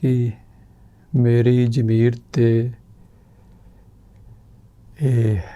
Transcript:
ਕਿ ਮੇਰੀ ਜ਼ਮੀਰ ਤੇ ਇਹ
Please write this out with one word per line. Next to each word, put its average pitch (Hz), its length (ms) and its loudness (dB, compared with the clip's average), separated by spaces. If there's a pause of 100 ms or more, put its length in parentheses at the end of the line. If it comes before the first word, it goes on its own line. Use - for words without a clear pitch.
ਕਿ 123 300 -2 (840)
ਮੇਰੀ 123 520 2
ਜ਼ਮੀਰ 117 520 0 (140)
ਤੇ 117 380 0 (2250)
ਇਹ 117 380 0 (160)